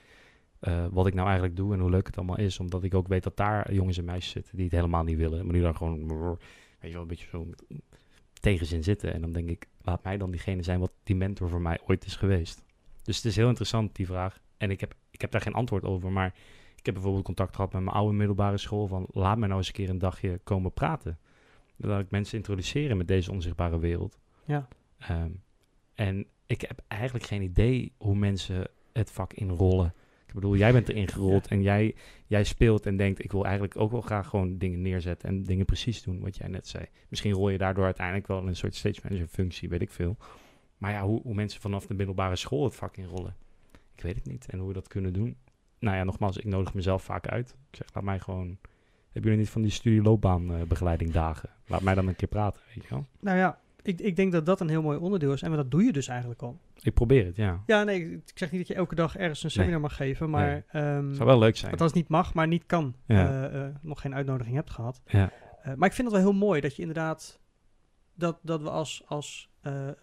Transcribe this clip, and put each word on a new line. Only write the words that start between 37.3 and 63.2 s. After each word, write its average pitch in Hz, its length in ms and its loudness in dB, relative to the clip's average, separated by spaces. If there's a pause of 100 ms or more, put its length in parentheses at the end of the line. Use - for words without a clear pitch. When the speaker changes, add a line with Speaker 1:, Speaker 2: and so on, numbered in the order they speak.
Speaker 1:
rol 98 180 2
je 95 80 0
daardoor 95 280 0
uiteindelijk 92 420 -2
wel 95 120 -2
in 92 80 -4
een 90 80 -2
soort 98 200 -4
stage 104 280 -4
manager 95 240 -4
functie, 90 420 -6
weet 87 120 -2
ik - 100 -6
veel. 90 260 -4 (600)
Maar 98 140 -6
ja, 101 140 -4
hoe, 110 160 0
hoe 120 120 -8
mensen 101 280 -4
vanaf 98 260 -4
de 107 60 -6
middelbare 95 420 -2
school 143 280 -2
het 113 120 -2
vak - 220 -12
inrollen, 90 380 -10 (600)
ik - 60 -18
weet 87 140 -4
het 123 100 -6
niet. 131 240 -10
En 95 100 -8
hoe 92 80 -6
we 98 60 -6
dat 92 140 -8
kunnen 95 260 -4
doen. 113 240 -2 (420)
Nou 101 180 0
ja, 92 60 0
nogmaals, 95 340 -2
ik - 80 -10
nodig 95 280 -2
mezelf 95 300 0
vaak 95 240 -8
uit. 123 280 -6 (140)
Ik - 60 -20
zeg: - 180 -14
laat 104 100 -6
mij 98 160 -2
gewoon, 92 280 -6 (560)
hebben - 200 -10
jullie 107 140 4
niet 107 120 0
van 117 120 -2
die 107 100 2
studieloopbaanbegeleiding 87 1400 4
dagen? 80 380 0 (180)
Laat 90 140 0
mij 95 140 4
dan 95 120 2
een 90 80 0
keer - 120 -2
praten, 104 340 0 (140)
weet 104 80 -12
je - 60 -18
wel. 135 160 -4 (140)
Speaker 2:
Nou 190 180 0
ja, 185 220 2 (220)
ik, 185 180 -2
ik 196 160 0
denk 190 160 4
dat 165 140 2
dat 190 160 4
een 165 80 0
heel 160 120 2
mooi 151 160 0
onderdeel 170 360 0
is. 135 80 -2
En 170 100 -2
dat 147 200 0
doe 165 120 6
je 254 80 6
dus 139 160 -2
eigenlijk 123 340 -6
al. - 180 -10 (220)
Speaker 1:
Ik - 120 0
probeer 120 320 8
het, 87 100 -6
ja. 98 300 0
Speaker 2:
Ja, 208 180 6
nee, 202 220 0
ik, 170 240 -10
ik - 80 -20
zeg 165 140 -4
niet 185 80 -2
dat 175 80 -4
je - 80 -6
elke 170 200 -2
dag 160 220 0
ergens 170 260 -4
een 160 100 -2
Speaker 1:
Nee. - 40 0
Speaker 2:
seminar 175 240 4
mag 147 140 -4
geven, 139 340 -2
maar, 147 200 2 (220)
Speaker 1:
Nee. 151 120 -2
Speaker 2:
ehm, 143 300 -2
Speaker 1:
Zou 139 140 0
wel 131 120 10
leuk 110 180 6
zijn. - 140 -6
Speaker 2:
althans 165 220 2
niet 175 140 2
mag, 165 260 2
maar 160 140 2
niet 170 180 0
kan. 151 300 -2 (100)
Speaker 1:
Ja. 131 440 4